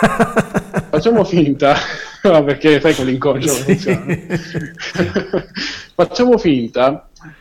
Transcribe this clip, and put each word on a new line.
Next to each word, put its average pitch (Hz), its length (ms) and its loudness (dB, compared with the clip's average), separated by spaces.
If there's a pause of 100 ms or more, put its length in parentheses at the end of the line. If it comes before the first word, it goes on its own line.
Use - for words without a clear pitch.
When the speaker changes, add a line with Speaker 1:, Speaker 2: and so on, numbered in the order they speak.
Speaker 1:
<laughs> - 880 -2
Speaker 2:
Facciamo 214 340 2
finta, 143 520 2 (240)
<laughs> - 240 -8
no, 165 200 6
perché 143 360 4
sai 156 140 4
con 135 100 -4
l'inconscio 131 440 0 (160)
come 190 120 2
Speaker 1:
Sì. 190 180 -2
Speaker 2:
funziona. - 220 -4 (880)
<laughs> - 420 -4 (480)
Facciamo 247 440 2
finta 131 720 0 (320)